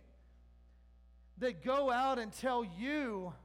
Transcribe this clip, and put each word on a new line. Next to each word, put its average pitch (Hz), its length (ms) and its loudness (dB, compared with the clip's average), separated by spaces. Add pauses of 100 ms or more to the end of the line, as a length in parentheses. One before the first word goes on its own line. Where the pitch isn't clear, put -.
(1400)
that 180 260 -2
go 269 280 2
out 262 260 4
and 220 140 -4
tell 247 320 0
you 214 680 -2 (120)